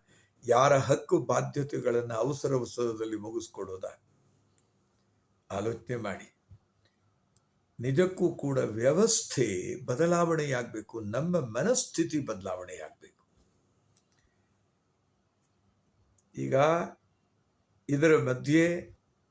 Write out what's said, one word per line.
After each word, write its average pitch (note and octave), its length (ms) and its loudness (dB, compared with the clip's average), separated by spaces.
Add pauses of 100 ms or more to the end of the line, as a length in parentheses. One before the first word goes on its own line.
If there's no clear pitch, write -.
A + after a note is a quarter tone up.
(460)
ಯಾರ B2+ 300 6
ಹಕ್ಕು C#3+ 420 2
ಬಾಧ್ಯತೆಗಳನ್ನ B2 920 -2
ಅವಸರ C3+ 420 -2
ಅವಸರದಲ್ಲಿ A2+ 640 -4
ಮುಗಿಸ್ಕೊಡೋದ? G2+ 680 -10 (1700)
ಆಲೋಚನೆ A2+ 460 -6
ಮಾಡಿ. G#2 380 -10 (1500)
ನಿಜಕ್ಕೂ F3 540 0
ಕೂಡ C#3 240 -2
ವ್ಯವಸ್ಥೆ A#2 1300 0
ಬದಲಾವಣೆಯಾಗ್ಬೇಕು, C#3+ 1160 0
ನಮ್ಮ C#3+ 400 -2
ಮನಸ್ಥಿತಿ D#3+ 760 -2
ಬದಲಾವಣೆಯಾಗ್ಬೇಕು. F#2 1080 -10 (3000)
ಈಗ C3+ 180 -2 (1300)
ಇದರ D3 280 6
ಮಧ್ಯೆ C#3+ 760 2 (400)